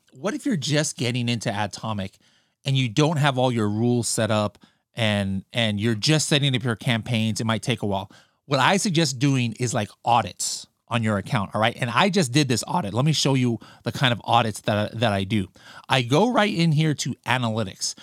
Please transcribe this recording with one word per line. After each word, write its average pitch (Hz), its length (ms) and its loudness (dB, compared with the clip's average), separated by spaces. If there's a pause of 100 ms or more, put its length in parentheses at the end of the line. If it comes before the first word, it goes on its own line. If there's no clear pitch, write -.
(120)
what 139 220 -6
if - 120 -8
you're 254 120 0
just 147 400 -2
getting 120 320 -2
into 120 200 -2
Atomic 104 680 -6 (480)
and 135 100 0
you 131 140 2
don't 151 280 2
have 139 200 2
all 127 140 2
your 110 180 2
rules 117 380 2
set 110 240 0
up 107 260 0 (380)
and, 101 580 0
and 110 260 0
you're 113 160 0
just 143 320 0
setting 139 280 2
up 123 80 -2
your 120 120 0
campaigns? 110 640 -2
It 117 60 -4
might 110 160 0
take 117 220 -4
a - 20 -4
while. 95 260 -4 (340)
What 135 140 0
I 170 180 4
suggest 156 420 0
doing 127 400 2
is, 120 140 -2
like, 110 160 -2 (140)
audits - 640 0 (240)
on 117 140 -2
your 110 140 2
account, 98 360 -2
all 107 80 0
right? 117 180 2
And 120 120 -4
I 156 180 4
just 165 220 0
did 143 160 2
this 120 180 0
audit. 131 280 -6
Let 123 120 0
me 160 60 2
show 139 240 0
you 120 240 0 (240)
the 117 80 -4
kind 123 220 0
of 101 100 -6
audits 117 380 2
that, 107 380 -2
that 110 140 2
I 98 120 0
do. 98 240 -2 (380)
I 131 140 2
go 151 300 4
right 208 200 2
in 165 200 2
here 151 240 2
to 135 180 -6 (120)
analytics. 113 760 -2